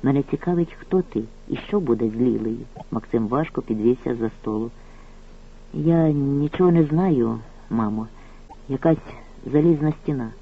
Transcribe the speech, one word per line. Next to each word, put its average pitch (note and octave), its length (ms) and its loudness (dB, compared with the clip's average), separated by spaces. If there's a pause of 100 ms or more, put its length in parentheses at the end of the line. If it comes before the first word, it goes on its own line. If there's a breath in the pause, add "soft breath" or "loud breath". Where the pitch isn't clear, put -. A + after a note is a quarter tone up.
Мене C#3 200 2
цікавить, - 580 -2
хто F#3 220 0
ти - 200 -4 (260)
і - 80 -4
що - 240 -2
буде A#2 280 0
з G#2+ 120 -6
Лілею. A#2 460 -2 (240)
Максим A2+ 380 -2
важко C3 340 -2
підвівся A#2+ 520 0
за A#2 160 -4
столу. A2 400 -6 (1040 loud breath)
Я D#3+ 380 4
нічого D3 600 2
не E3 120 6
знаю, C#3+ 540 2 (320)
мамо. A2 360 -2 (600 loud breath)
Якась D3+ 300 2 (480)
залізна D3+ 460 4
стіна. C3 380 -4 (120)